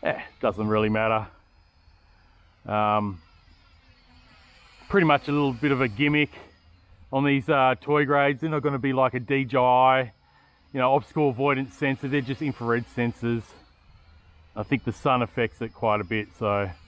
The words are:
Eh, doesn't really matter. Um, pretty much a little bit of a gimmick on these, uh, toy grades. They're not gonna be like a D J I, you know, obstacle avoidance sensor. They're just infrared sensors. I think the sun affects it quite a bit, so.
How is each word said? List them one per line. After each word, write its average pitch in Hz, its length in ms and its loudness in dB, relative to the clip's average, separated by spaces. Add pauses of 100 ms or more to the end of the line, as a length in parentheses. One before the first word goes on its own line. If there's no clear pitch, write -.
Eh, - 160 -4 (200)
doesn't 107 280 -2
really 107 220 2
matter. 110 380 0 (1400)
Um, 104 560 -2 (1700)
pretty 196 160 4
much 143 220 2
a 147 40 -2
little 143 220 0
bit 135 180 0
of 131 100 0
a 131 60 0
gimmick 147 440 0 (800)
on 135 100 0
these, 139 260 0
uh, 131 300 4
toy 147 260 0
grades. 143 360 0
They're 160 80 -4
not 151 140 -4
gonna 139 160 -2
be 135 140 -2
like 127 200 2
a 127 60 -4
D 135 260 -2
J 127 120 -2
I, 127 440 4 (720)
you 139 60 -6
know, 127 140 2
obstacle 147 360 0
avoidance 135 460 -2
sensor. 139 320 -4
They're 139 140 0
just 127 200 -6
infrared 120 440 -2 (100)
sensors. 117 480 -4 (1120)
I 107 80 -6
think 127 200 -4
the 120 80 -4
sun 127 300 0
affects 113 400 -6
it 113 120 -10
quite 107 280 -2
a - 20 -6
bit, 107 240 -6 (100)
so. 101 320 -2 (180)